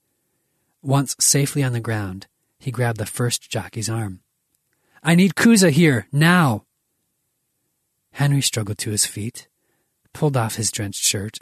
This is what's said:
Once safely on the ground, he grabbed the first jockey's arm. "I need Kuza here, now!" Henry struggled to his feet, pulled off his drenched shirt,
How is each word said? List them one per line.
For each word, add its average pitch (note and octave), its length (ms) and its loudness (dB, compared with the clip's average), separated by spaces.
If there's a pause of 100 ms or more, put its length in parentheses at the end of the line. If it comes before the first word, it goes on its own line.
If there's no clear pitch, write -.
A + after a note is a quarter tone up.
(840)
Once C#3 360 -2
safely C#3+ 440 0
on B2+ 100 0
the A#2 80 -2
ground, G#2 460 -6 (320)
he - 120 -8
grabbed A#2 280 -2
the G#2 80 -4
first - 420 -4
jockey's G#2+ 400 -8
arm. G#2+ 320 -6 (840)
"I E3+ 120 2
need F3+ 220 4
Kuza G3+ 340 6
here, C#3 400 4
now!" D3+ 540 2 (1500)
Henry C#3+ 300 0
struggled G#2+ 360 -4
to - 120 -6
his G#2 160 0
feet, - 400 -10 (640)
pulled D3 240 -2
off A2+ 200 -2
his G#2+ 160 -4
drenched G2+ 320 -8
shirt, G#2 380 -4